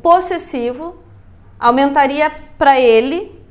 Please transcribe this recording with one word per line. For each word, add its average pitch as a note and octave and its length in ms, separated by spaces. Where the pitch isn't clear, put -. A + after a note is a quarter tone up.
possessivo, E4 960
aumentaria C#4 720
pra C#4 220
ele B3+ 600